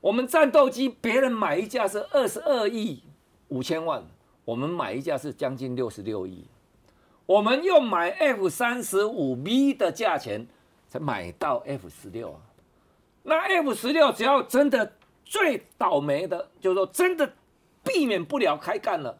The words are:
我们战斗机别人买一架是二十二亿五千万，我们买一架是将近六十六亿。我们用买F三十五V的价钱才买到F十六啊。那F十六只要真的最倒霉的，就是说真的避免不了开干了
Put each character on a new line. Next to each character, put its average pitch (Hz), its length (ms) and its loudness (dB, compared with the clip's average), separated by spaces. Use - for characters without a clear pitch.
我 180 100 2
们 247 160 0
战 302 240 6
斗 277 180 8
机 262 200 -2
别 233 320 0
人 262 100 2
买 202 260 0
一 190 80 -2
架 220 220 -2
是 208 240 -4
二 269 160 2
十 - 140 -4
二 269 260 0
亿 208 340 -4
五 127 160 -6
千 160 220 -2
万， 131 200 -2
我 117 80 -6
们 127 160 -4
买 151 240 -4
一 127 80 -6
架 143 160 -4
是 139 160 -8
将 135 240 -4
近 123 200 -6
六 123 120 -2
十 107 140 -12
六 98 240 -4
亿。 92 180 -14
我 202 160 6
们 240 220 2
用 349 260 6
买 175 220 0
F 226 400 0
三 240 320 -2
十 196 220 0
五 139 400 -2
V 269 300 2
的 170 180 0
价 180 260 -2
钱 110 260 -8
才 - 100 -10
买 107 320 -4
到 131 340 -2
F 120 240 -10
十 92 220 -20
六 98 220 -12
啊。 78 80 -20
那 311 200 0
F 349 300 0
十 247 200 -4
六 302 180 6
只 220 140 -4
要 269 180 2
真 285 260 2
的 220 240 0
最 339 400 0
倒 170 220 2
霉 147 260 -2
的， 170 240 -6
就 190 100 0
是 185 40 2
说 190 140 2
真 359 280 0
的 285 160 0
避 392 200 0
免 196 200 0
不 277 140 -4
了 165 180 2
开 170 200 -6
干 185 240 -4
了 127 200 -8